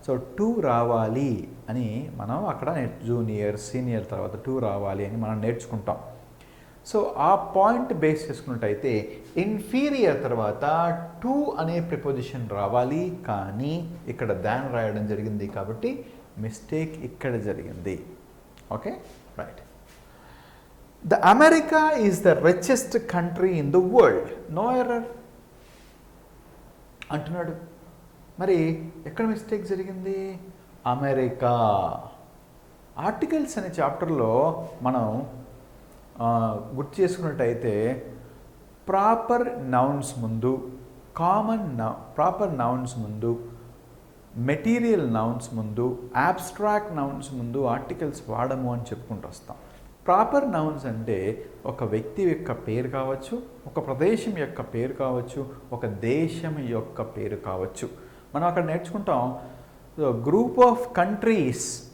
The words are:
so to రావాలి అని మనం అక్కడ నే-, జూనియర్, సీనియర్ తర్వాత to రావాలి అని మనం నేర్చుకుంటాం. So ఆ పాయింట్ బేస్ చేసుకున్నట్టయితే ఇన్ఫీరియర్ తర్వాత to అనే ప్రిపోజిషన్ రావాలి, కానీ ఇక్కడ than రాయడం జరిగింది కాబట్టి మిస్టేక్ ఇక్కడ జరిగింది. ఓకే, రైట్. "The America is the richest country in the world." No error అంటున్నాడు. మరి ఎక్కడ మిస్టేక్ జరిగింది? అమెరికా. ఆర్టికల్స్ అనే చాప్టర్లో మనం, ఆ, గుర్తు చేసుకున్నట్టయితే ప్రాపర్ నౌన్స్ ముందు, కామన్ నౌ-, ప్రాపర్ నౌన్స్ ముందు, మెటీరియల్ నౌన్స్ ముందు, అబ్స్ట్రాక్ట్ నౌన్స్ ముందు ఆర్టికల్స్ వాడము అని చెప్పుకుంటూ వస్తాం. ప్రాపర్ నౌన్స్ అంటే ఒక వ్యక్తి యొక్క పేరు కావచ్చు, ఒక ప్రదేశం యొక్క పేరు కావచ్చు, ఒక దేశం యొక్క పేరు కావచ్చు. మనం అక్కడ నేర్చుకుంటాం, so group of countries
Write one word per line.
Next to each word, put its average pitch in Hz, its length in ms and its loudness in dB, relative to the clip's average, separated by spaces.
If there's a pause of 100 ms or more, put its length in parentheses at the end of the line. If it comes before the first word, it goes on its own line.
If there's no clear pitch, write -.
so 127 80 2
to 214 440 -2
రావాలి 117 880 2 (180)
అని 117 460 -4
మనం 120 300 -4
అక్కడ 151 240 -4
నే-, 131 360 -4
జూనియర్, 107 540 0
సీనియర్ 120 520 -4
తర్వాత 95 240 -4
to 131 240 -4
రావాలి 101 460 -2
అని 110 120 -6
మనం 110 240 -2
నేర్చుకుంటాం. 117 560 -4 (960)
So 214 120 2 (120)
ఆ 170 180 6
పాయింట్ 220 580 2
బేస్ 156 360 2
చేసుకున్నట్టయితే 113 880 -2 (200)
ఇన్ఫీరియర్ 214 840 2
తర్వాత 113 400 0 (600)
to 277 180 2 (140)
అనే 165 220 0
ప్రిపోజిషన్ 135 680 -4
రావాలి, 127 680 0 (100)
కానీ 120 680 -4 (120)
ఇక్కడ 117 240 -4
than 117 420 -2
రాయడం 107 340 0
జరిగింది 104 400 -4
కాబట్టి 113 580 -6 (320)
మిస్టేక్ 156 640 -6
ఇక్కడ 120 400 -4
జరిగింది. 95 680 -6 (680)
ఓకే, 359 240 -6 (420)
రైట్. - 220 -12 (1500)
"The - 60 4 (160)
America 311 760 8
is 175 60 4 (120)
the 160 200 8
richest 247 500 4 (180)
country 175 460 2
in 143 100 2
the 180 220 6
world." 156 600 6
No 247 280 2
error 233 180 0 (2000)
అంటున్నాడు. 160 680 -6 (600)
మరి 165 500 2 (160)
ఎక్కడ 226 200 -2
మిస్టేక్ 214 420 -2
జరిగింది? 190 720 -6 (480)
అమెరికా. 127 680 2 (1400)
ఆర్టికల్స్ 285 600 -2
అనే 185 100 -4
చాప్టర్లో 151 1000 2 (140)
మనం, 123 460 0 (920)
ఆ, 113 380 2 (160)
గుర్తు - 260 -4
చేసుకున్నట్టయితే 127 1040 0 (840)
ప్రాపర్ 226 840 2
నౌన్స్ 131 480 2
ముందు, 113 520 -2 (460)
కామన్ 196 600 0
నౌ-, - 380 -4
ప్రాపర్ 180 420 2
నౌన్స్ 123 400 0
ముందు, 110 520 -4 (880)
మెటీరియల్ 175 760 2
నౌన్స్ 117 400 -2
ముందు, 113 560 -2 (180)
అబ్స్ట్రాక్ట్ 208 680 0
నౌన్స్ 139 380 -6
ముందు 123 320 -2
ఆర్టికల్స్ 131 640 -4
వాడము 127 440 -2
అని 120 80 -4
చెప్పుకుంటూ 113 460 -8
వస్తాం. - 300 -16 (480)
ప్రాపర్ 226 460 4
నౌన్స్ 156 340 0
అంటే 110 600 -2 (200)
ఒక - 180 -4
వ్యక్తి 113 400 -2
యొక్క - 280 0
పేరు 117 360 -2
కావచ్చు, 135 540 -4 (260)
ఒక - 200 -4
ప్రదేశం 185 500 0
యొక్క 135 240 -4
పేరు 120 320 -4
కావచ్చు, 127 540 -4 (260)
ఒక 120 120 -6
దేశం 151 760 -2
యొక్క 117 420 -6
పేరు 104 340 -6
కావచ్చు. - 720 -8 (280)
మనం 165 120 2
అక్కడ 170 180 2
నేర్చుకుంటాం, 156 720 -2 (600)
so 139 120 2
group 156 440 2
of 247 200 8 (240)
countries 202 580 2 (360)